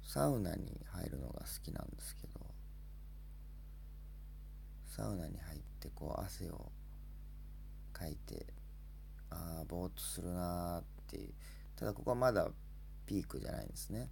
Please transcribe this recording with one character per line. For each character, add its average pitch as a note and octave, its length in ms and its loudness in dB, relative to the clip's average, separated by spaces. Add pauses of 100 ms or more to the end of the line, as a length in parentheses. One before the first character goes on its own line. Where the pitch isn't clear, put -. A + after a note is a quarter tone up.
サ C#3+ 240 6
ウ C3 140 8
ナ E2+ 160 4
に - 300 -2
入 F2+ 240 0
る C#2 80 0
の C2 100 0
が - 120 -2
好 - 60 -4 (160)
き - 100 -2
な - 100 0
ん - 80 -2
で - 120 -6
す - 140 -6
け - 100 -6
ど、 - 140 -6 (2500)
サ - 180 -2
ウ G#2 120 2
ナ D#2+ 120 0
に - 100 -2
入 D#2 200 -4
っ - 20 -4 (180)
て - 160 -4
こ D2 240 0
う F#2+ 60 2
汗 F#2 260 -2
を - 220 -4 (1200)
か F2 140 -2
い D2 80 2
て、 - 320 -4 (840)
あ E2 340 0
ー、 C#2+ 40 0
ぼ F2 200 2
ー - 40 2
っ - 20 -6
と - 100 -4
す - 200 -2
る F2+ 100 2
な F2 460 4
ー - 20 2
っ - 40 -4 (220)
て - 120 -4
い - 80 -2
う。 - 80 -6 (420)
た A2 80 0
だ G#2+ 80 6
こ - 100 -2
こ B2 100 6
は A#2+ 40 8
ま B2+ 160 10
だ F#2 160 8 (560)
ピ G2+ 160 6
ー - 60 0
ク - 120 -2
じ - 80 -2
ゃ - 60 2
な - 100 2
い G1+ 40 -2
ん - 20 -4
で - 80 -4
す - 140 -4
ね。 A2 220 2